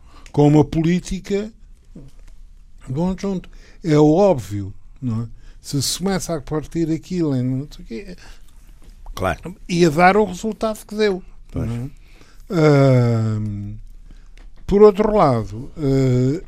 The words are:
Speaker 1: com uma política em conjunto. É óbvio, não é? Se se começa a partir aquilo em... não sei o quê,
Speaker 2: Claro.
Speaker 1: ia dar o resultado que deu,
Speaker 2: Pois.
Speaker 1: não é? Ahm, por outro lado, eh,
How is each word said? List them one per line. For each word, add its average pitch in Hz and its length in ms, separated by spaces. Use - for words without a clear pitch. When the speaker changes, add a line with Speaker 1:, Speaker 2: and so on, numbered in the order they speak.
Speaker 1:
com 147 160
uma 151 160
política 180 880
em 127 60
conjunto. 180 560
É 151 140
óbvio, 147 800
não 113 220
é? 117 40
Se - 220
se - 200
começa 180 360
a 147 60
partir 156 480
aquilo 160 440
em... 127 80
não 131 320
sei - 100
o - 40
quê, 98 280
Speaker 2:
Claro. 92 420
Speaker 1:
ia 170 220
dar 180 280
o 214 60
resultado 214 600
que 208 80
deu, 202 280
Speaker 2:
Pois. - 160
Speaker 1:
não 117 100
é? 127 140
Ahm, 117 1300
por 202 160
outro 208 340
lado, 120 600
eh, 135 680